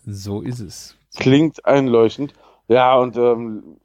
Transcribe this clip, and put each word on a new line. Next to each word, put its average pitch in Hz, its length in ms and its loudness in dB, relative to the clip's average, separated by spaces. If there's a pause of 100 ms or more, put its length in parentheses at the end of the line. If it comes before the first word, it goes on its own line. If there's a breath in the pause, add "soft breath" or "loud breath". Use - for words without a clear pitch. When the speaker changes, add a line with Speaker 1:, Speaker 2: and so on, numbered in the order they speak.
Speaker 1:
So 101 360 -10
ist 123 180 -10
es. - 380 -20 (180)
Speaker 2:
Klingt 143 500 0
einleuchtend. 131 680 0 (340 soft breath)
Ja, 127 300 4
und, 123 180 -2
ähm, 117 680 -4